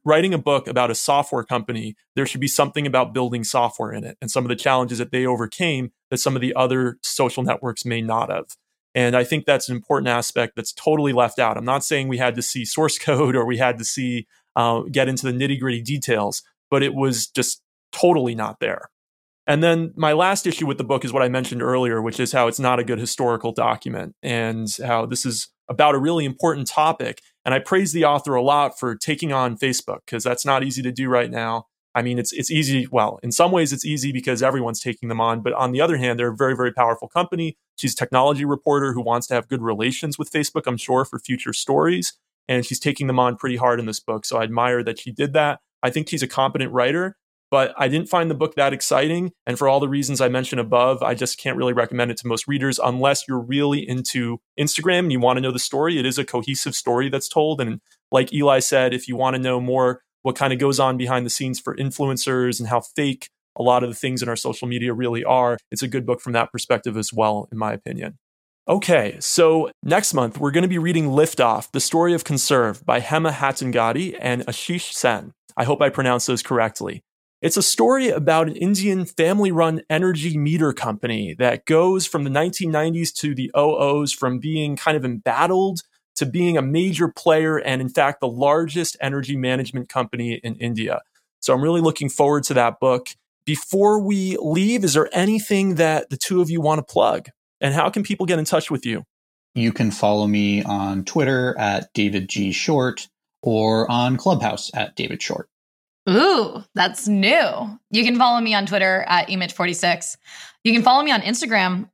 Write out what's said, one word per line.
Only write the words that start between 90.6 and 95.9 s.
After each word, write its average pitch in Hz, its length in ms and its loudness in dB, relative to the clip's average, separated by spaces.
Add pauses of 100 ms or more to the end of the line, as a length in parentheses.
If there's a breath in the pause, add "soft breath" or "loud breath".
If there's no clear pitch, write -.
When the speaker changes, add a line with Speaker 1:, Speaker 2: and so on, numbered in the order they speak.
Speaker 1:
So 131 140 2
I'm 131 80 2
really 170 180 2
looking 156 300 0
forward 143 340 2
to 143 100 -2
that 117 240 2
book. 127 300 2 (380)
Before 202 520 2
we 190 400 0
leave, 196 460 2
is 151 80 2
there 156 200 2
anything 196 640 2
that 156 340 2